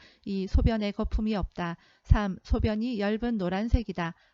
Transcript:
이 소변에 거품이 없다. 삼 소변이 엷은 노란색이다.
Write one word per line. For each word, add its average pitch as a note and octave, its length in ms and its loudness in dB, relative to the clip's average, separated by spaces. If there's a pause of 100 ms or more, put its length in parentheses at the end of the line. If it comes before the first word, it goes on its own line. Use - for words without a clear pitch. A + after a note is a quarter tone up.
(260)
이 G3 220 -4
소변에 G#3+ 440 2
거품이 G#3+ 440 -2
없다. E3+ 400 -4 (280)
삼 G#3 400 4
소변이 A3 560 0
엷은 A3 380 0
노란색이다. F#3+ 800 -2 (180)